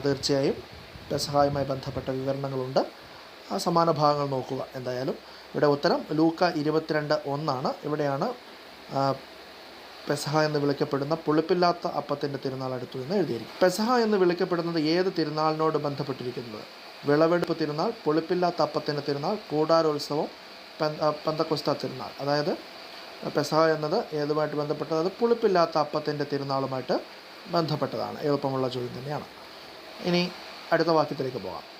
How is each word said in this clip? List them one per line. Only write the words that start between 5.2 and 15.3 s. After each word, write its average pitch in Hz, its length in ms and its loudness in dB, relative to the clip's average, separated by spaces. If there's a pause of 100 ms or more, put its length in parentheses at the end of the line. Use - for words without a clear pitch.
ഇവിടെ 147 220 4
ഉത്തരം 175 260 2 (180)
ലൂക്ക 165 260 4 (160)
ഇരുപത്തിരണ്ട് 151 540 0 (180)
ഒന്നാണ്. 143 380 0 (160)
ഇവിടെയാണ്, 147 420 0 (720)
ആ, - 20 2 (1080)
പെസഹ 147 260 -2 (120)
എന്ന് 151 160 0
വിളിക്കപ്പെടുന്ന 143 520 0 (120)
പുളിപ്പില്ലാത്ത 175 580 4 (160)
അപ്പത്തിൻ്റെ 143 440 -4
തിരുനാൾ 131 320 -4
അടുത്തു 120 280 -10
എന്ന് 156 160 -4
എഴുതിയിരിക്കും. 127 420 -4
പെസഹ 185 280 4 (140)
എന്ന് 214 180 4
വിളിക്കപ്പെടുന്നത് 175 580 2 (140)
ഏത് 185 240 2
തിരുനാളിനോട് 156 680 2